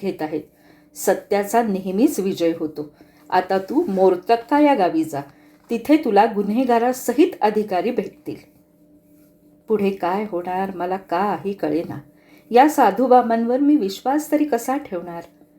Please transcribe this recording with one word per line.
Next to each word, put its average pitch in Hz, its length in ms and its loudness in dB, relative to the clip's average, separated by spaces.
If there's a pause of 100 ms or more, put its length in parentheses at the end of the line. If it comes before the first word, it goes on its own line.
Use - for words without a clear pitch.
घेत 185 220 -6
आहेत. 156 200 -6 (540)
सत्याचा 202 680 0
नेहमीच 190 580 0
विजय 170 380 0
होतो. 151 360 -10 (360)
आता 185 280 0
तू 233 300 -2
मोरतक्का 190 720 2
या 285 140 6
गावी 170 300 0
जा, 147 160 -8 (500)
तिथे 233 260 2
तुला 220 280 2
गुन्हेगारासहित 233 1040 0 (120)
अधिकारी 208 500 -2
भेटतील." 196 460 -8 (1300)
पुढे 202 220 2
काय 196 400 -2
होणार 185 460 -4
मला 180 200 -4
काही 190 560 -4
कळेना. 156 460 -4 (520)
या 247 180 6
साधूबाबांवर 240 880 2
मी 285 180 4
विश्वास 262 560 -2
तरी 302 120 2
कसा 262 320 -2
ठेवणार? 175 460 -10 (360)